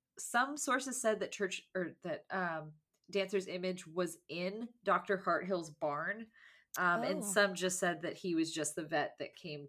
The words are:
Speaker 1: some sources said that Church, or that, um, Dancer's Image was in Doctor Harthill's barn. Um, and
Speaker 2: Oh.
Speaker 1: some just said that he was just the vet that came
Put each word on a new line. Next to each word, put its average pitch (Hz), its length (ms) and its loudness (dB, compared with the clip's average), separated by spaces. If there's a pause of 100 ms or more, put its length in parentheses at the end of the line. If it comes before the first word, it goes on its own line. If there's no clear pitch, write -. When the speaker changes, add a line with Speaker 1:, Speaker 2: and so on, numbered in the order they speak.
(200)
Speaker 1:
some 269 380 0
sources 269 440 0
said 220 200 4
that - 100 -4
Church, 190 300 -2 (120)
or 180 300 -2
that, 165 260 -4
um, 160 440 -2 (360)
Dancer's 190 380 0
Image 180 400 -4
was 165 300 -2 (100)
in 196 400 -4 (160)
Doctor 185 420 2
Harthill's 175 460 0
barn. 160 540 -2 (520)
Um, 175 260 4
and - 200 0
Speaker 2:
Oh. - 20 -4
Speaker 1:
some 202 300 4
just 180 240 0
said 175 220 2
that 170 160 -4
he 175 180 0
was 160 180 2
just 151 220 -2
the 170 80 -4
vet 147 360 0
that - 180 -8
came 147 320 -10